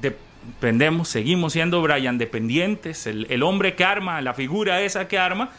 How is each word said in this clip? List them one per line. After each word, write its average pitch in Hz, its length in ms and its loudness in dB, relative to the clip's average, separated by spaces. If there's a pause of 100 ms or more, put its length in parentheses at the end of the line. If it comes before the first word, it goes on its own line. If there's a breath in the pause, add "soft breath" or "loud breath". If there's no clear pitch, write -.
dependemos, 135 1040 0
seguimos 160 460 0
siendo 170 260 2
Brian 135 380 2
dependientes, 143 880 -2
el, 110 240 -4
el 127 120 0
hombre 190 320 2
que 180 100 2
arma, 185 360 0
la 127 140 -2
figura 180 480 0
esa 190 260 -4
que 202 100 -2
arma. 185 300 0 (100)